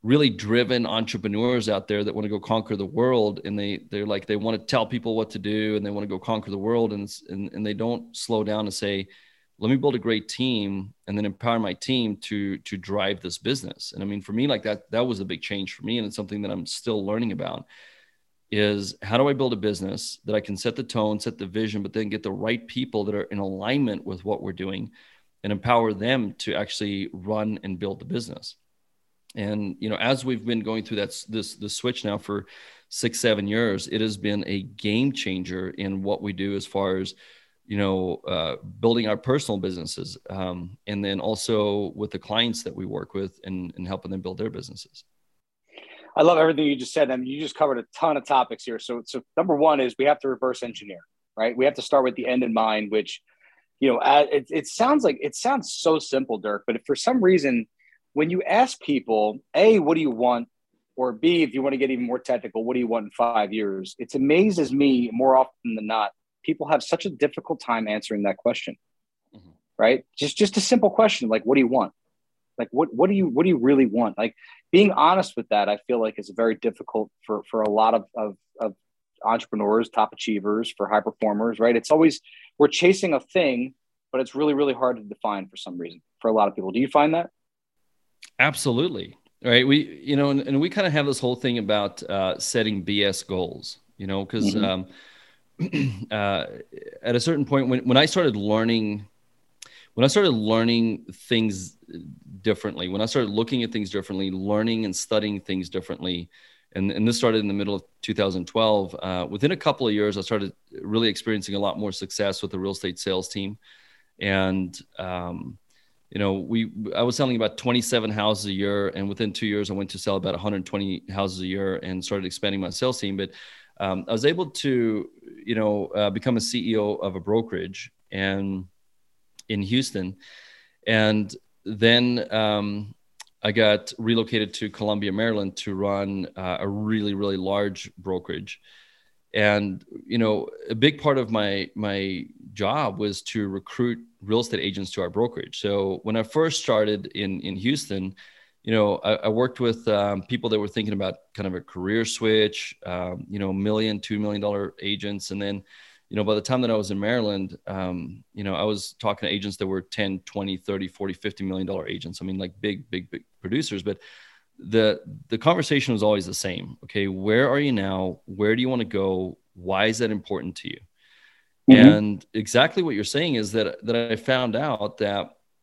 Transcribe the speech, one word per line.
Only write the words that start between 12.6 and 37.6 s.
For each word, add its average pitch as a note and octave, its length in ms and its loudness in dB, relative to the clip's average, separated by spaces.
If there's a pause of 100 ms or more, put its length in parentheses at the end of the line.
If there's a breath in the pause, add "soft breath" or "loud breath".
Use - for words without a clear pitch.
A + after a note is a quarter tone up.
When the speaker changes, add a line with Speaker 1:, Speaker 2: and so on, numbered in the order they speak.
Speaker 1:
drive F#2+ 460 -2
this F2 160 -8
business." - 560 -6
And G2 100 -8
I - 20 -4
mean, G2+ 160 -6
for G2+ 120 -10
me, B2 140 0
like, A2+ 160 -2
that, G#2+ 280 -6
that A#2+ 160 0
was G#2 140 -4
a G2 40 -4
big F2 160 -8
change G2 320 -8
for - 120 -16
me. A#2 120 -2
And A2 80 -4
it's G#2+ 100 -10
something G#2 260 -6
that G2+ 100 -6
I'm F#2+ 140 -6
still G#2+ 400 -6
learning A2 260 -2
about, - 340 -8 (840 soft breath)
is G#2 500 0
how G#2 160 0
do C#3 120 4
I C#3 40 0
build C3 200 0
a - 20 -2
business G2+ 720 -6
that G#2+ 100 -2
I G#2 60 0
can G2+ 160 -8
set A2+ 180 -4
the C3+ 80 -6
tone, G#2+ 380 -2
set - 160 -8
the G2+ 100 -10
vision, G#2+ 340 -4
but F#2+ 120 -8
then A2 160 -2
get G#2 120 -6
the G2+ 100 -6
right A2 360 -4
people A2+ 380 -4
that G#2 100 -4
are G#2 80 -2
in G2+ 160 -6
alignment G2+ 640 -2
with F#2 200 -10
what G#2 180 -4
we're G2 80 -6
doing F#2+ 400 -8 (520 soft breath)
and G#2 100 -4
empower A#2 400 2
them A2 460 0
to G#2+ 140 -4
actually G2+ 600 -4
run G#2+ 500 -4
and F#2+ 160 -6
build G2 200 -6
the - 60 -16
business. - 500 -8 (800)
And, G#2 440 -4
you G#2+ 100 -4
know, A2+ 80 -2
as B2+ 280 0
we've A#2 200 -4
been A2+ 160 -2
going A2 220 -4
through G#2+ 140 -6
that, G2+ 120 -4
s-, - 160 -14
this, A2 300 -8
this G#2 200 -10
switch - 280 -4
now G#2 140 -2
for G2+ 280 -6 (440 loud breath)
six, A#2 300 -4
seven G#2 280 0
years, G#2 400 -2
it G#2+ 140 -2
has G#2+ 160 -2
been G#2 300 -2
a G2 160 -4
game A2 480 0
changer F#2 580 -6
in G2 340 -6
what G2+ 180 -2
we G2+ 120 -6
do G2 220 -4
as F#2+ 100 -6
far G2 320 0
as, F#2 180 -6 (520 soft breath)